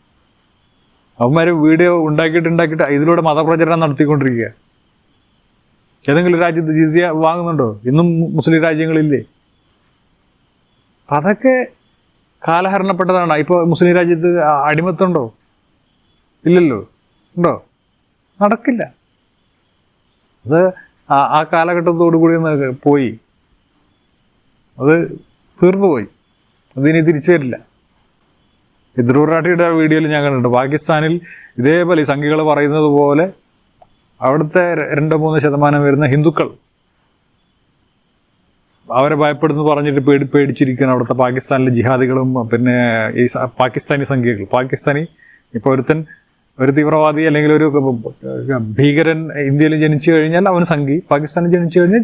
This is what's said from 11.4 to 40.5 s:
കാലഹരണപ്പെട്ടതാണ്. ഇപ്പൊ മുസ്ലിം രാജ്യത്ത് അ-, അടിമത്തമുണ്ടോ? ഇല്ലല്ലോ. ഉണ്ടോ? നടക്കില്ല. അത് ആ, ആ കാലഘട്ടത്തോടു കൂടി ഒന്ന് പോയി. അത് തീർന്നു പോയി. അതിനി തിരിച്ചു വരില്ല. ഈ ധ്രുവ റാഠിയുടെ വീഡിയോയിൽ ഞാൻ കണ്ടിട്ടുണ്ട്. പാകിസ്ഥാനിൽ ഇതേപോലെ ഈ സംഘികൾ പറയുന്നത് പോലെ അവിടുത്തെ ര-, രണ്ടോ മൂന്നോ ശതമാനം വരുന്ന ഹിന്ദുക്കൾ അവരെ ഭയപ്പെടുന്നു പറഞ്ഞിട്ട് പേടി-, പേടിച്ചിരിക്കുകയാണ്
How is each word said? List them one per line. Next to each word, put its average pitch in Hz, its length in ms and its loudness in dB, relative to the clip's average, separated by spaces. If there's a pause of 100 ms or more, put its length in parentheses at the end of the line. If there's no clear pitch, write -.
കാലഹരണപ്പെട്ടതാണ്. 185 840 0 (100)
ഇപ്പൊ 170 280 0
മുസ്ലിം 175 280 2
രാജ്യത്ത് 175 300 0 (200)
അ-, 143 200 0
അടിമത്തമുണ്ടോ? 170 540 -2 (1200)
ഇല്ലല്ലോ. 160 340 2 (560)
ഉണ്ടോ? 170 180 0 (880)
നടക്കില്ല. 226 400 0 (1600)
അത് 156 140 2 (540)
ആ, 139 40 4 (200)
ആ - 20 2 (120)
കാലഘട്ടത്തോടു 170 720 0
കൂടി 165 160 4
ഒന്ന് 151 320 -2 (140)
പോയി. 135 340 0 (1600)
അത് 143 140 2 (640)
തീർന്നു 190 320 2
പോയി. 110 140 -4 (720)
അതിനി 156 320 2
തിരിച്ചു 160 260 0
വരില്ല. 135 220 -4 (1400)
ഈ 120 100 0
ധ്രുവ 139 220 2
റാഠിയുടെ 170 380 0 (100)
വീഡിയോയിൽ 156 360 0
ഞാൻ 147 100 0
കണ്ടിട്ടുണ്ട്. 127 340 0
പാകിസ്ഥാനിൽ 151 560 -2 (440)
ഇതേപോലെ 165 460 2
ഈ 127 80 -4
സംഘികൾ 147 380 -2
പറയുന്നത് 147 380 0 (100)
പോലെ 143 280 2 (1000)
അവിടുത്തെ 156 380 0 (160)
ര-, 139 80 -6 (100)
രണ്ടോ 156 240 0
മൂന്നോ 156 240 0
ശതമാനം 147 400 0
വരുന്ന 143 280 2
ഹിന്ദുക്കൾ 151 340 0 (2500)
അവരെ 147 220 0
ഭയപ്പെടുന്നു 147 480 -2
പറഞ്ഞിട്ട് 147 380 0
പേടി-, 139 260 2
പേടിച്ചിരിക്കുകയാണ് 135 600 0